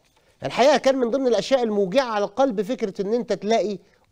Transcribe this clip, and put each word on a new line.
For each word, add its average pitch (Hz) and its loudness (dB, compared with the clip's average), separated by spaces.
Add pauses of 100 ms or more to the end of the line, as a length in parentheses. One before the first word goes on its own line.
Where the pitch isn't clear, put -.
(440)
الحقيقة 254 4
كان 262 2
من 233 0
ضمن 269 0
الأشياء 240 0
الموجعة 214 0
على 214 -2
القلب 214 0
فكرة 202 -6
إن 202 -2
أنت 233 -4
تلاقي 208 -2 (340)